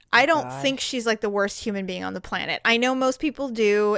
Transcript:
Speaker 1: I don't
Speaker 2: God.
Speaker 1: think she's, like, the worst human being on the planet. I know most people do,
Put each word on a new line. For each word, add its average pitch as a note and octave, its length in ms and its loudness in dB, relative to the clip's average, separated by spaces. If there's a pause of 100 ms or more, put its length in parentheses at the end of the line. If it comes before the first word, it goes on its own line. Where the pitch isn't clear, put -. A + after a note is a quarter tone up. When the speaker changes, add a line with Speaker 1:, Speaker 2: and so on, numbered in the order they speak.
(120)
Speaker 1:
I B3 140 6
don't D#4+ 160 2
Speaker 2:
God. B2+ 180 -8
Speaker 1:
think C4+ 180 0
she's, A#3+ 280 -4
like, A3 140 0
the G#3 100 -2
worst G3+ 320 -2
human G3 240 -4
being F3+ 160 -8
on F#3 100 -6
the F#3 80 -8
planet. E3 420 -4
I A#3 140 4
know B3+ 160 2
most C4 260 0
people C#4 300 -4
do, G#3 480 2